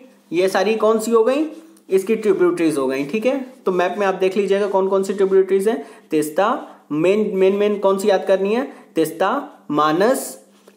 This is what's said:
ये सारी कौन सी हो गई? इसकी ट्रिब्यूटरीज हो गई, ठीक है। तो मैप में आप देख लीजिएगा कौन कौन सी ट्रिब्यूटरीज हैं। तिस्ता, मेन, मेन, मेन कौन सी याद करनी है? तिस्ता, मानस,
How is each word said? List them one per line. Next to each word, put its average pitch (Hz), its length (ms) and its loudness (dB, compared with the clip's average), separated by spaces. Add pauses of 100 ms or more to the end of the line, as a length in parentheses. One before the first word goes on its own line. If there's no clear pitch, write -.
(340)
ये 180 160 2
सारी 202 260 0
कौन 220 240 2
सी 226 120 -4
हो 226 120 4
गई? 277 220 0 (440)
इसकी 190 260 0
ट्रिब्यूटरीज 175 640 0
हो 135 100 0
गई, 135 180 -4
ठीक 220 200 -4
है। 262 200 -2 (200)
तो 196 60 0
मैप 180 260 -2
में 202 100 0
आप 190 80 0
देख 190 220 -2
लीजिएगा 196 300 0
कौन 196 200 0
कौन 190 160 0
सी 202 100 -4
ट्रिब्यूटरीज 190 540 2
हैं। 254 180 -2 (260)
तिस्ता, 180 560 -2 (240)
मेन, 185 440 0
मेन, 190 200 2
मेन 208 220 0
कौन 196 200 0
सी 208 120 -2
याद 190 160 0
करनी 196 300 0
है? 277 180 -4 (220)
तिस्ता, 202 540 -2 (220)
मानस, 156 720 0 (320)